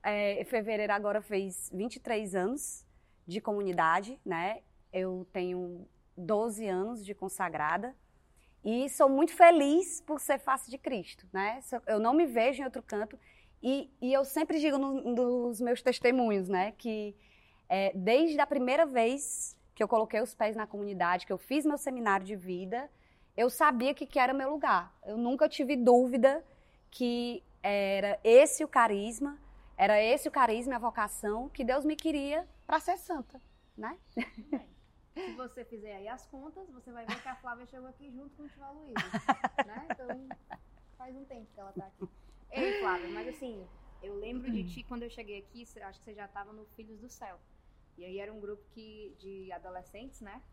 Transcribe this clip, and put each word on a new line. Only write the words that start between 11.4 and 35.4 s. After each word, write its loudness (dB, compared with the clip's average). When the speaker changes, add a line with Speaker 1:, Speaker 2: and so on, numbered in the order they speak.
Speaker 1:
So-, -6
eu 2
não 4
me 6
vejo 2
em -4
outro -8
canto -6
e, -2
e 0
eu 4
sempre -2
digo 2
no, 0
nos 0
meus 0
testemunhos, 2
né, 0
que, -6
é, 0
desde 4
a 6
primeira 2
vez -2
que -4
eu 2
coloquei 2
os -4
pés 0
na -6
comunidade, -2
que -6
eu 0
fiz -2
meu 2
seminário 0
de -8
vida, -6
eu 4
sabia 4
que, -6
que -2
era 4
meu -2
lugar. 0
Eu -8
nunca 2
tive 0
dúvida 6
que -2
era 0
esse 10
o -14
carisma, 0
era 4
esse 2
o -2
carisma 2
e -4
a -4
vocação -4
que -8
Deus -2
me 0
queria -4
pra 0
ser -2
santa, -10
né? -10
Speaker 2:
Muito -8
bem. -6
Se -8
você -14